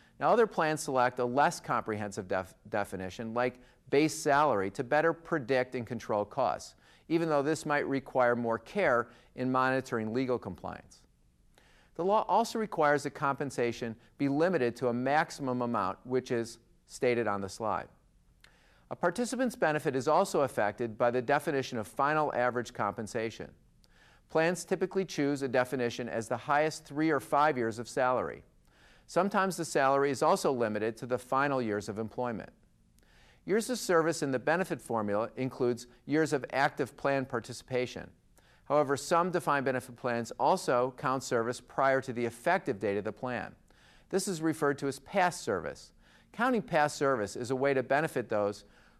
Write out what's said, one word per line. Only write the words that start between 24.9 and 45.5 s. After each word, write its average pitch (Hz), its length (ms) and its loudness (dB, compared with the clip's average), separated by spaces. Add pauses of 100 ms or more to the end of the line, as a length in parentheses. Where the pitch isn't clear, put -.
choose 143 380 0
a 135 60 0
definition 123 600 0
as 107 180 -4
the 123 100 -4
highest 151 480 0
three 156 260 -2
or 139 100 2
five 147 360 2
years 113 220 -2
of 117 100 -10
salary. 110 540 -2 (640)
Sometimes 190 500 0
the 170 80 -4
salary 139 460 4
is 127 120 -4
also 175 280 4
limited 113 460 0
to 127 100 -12
the 120 120 -2
final 135 440 0
years 104 260 -2
of 104 100 -6
employment. 113 520 -6 (920)
Years 220 260 0
of 240 80 -4
service 165 440 2
in 139 100 0
the 127 60 0
benefit 165 420 0
formula 107 560 -2
includes 123 500 -2 (200)
years 147 260 2
of 127 200 0
active 139 440 0
plan 135 300 0
participation. 123 840 -6 (540)
However, 139 320 2
some 175 340 2
defined 147 360 0
benefit 127 300 -2
plans 117 440 -2
also 135 560 2
count 135 260 -2
service 120 380 -2
prior 135 400 2
to 127 120 -6
the 120 120 -4
effective 135 560 -2
date 101 160 0
of 101 80 -2
the 107 80 -4
plan. 120 420 -8 (560)
This 190 160 -2
is 165 160 -4
referred 147 360 0
to 143 100 -4
as 131 120 -6
past 180 420 0
service. 80 500 -6 (400)